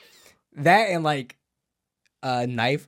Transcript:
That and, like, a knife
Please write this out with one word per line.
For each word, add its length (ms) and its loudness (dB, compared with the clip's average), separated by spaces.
That 320 4
and, 140 -2
like, 340 -4
a 260 -2
knife 400 -2